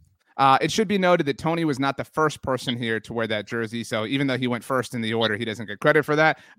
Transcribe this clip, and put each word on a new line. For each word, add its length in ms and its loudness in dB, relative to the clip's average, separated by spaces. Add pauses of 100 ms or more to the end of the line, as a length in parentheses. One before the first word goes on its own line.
(360)
Uh, 240 6
it 100 0
should 160 0
be 120 0
noted 280 4
that 100 -2
Tony 280 -2
was 160 0
not 160 0
the 80 -6
first 380 -2
person 360 -2
here 220 -2
to 120 -12
wear 140 -2
that 180 -2
jersey, 380 -6
so 240 -4
even 180 0
though 140 -2
he 80 -2
went 160 -4
first 320 -2
in 60 -4
the 120 -2
order, 240 0
he 80 -6
doesn't 220 -8
get 140 -12
credit 240 4
for 100 -2
that. 240 2 (200)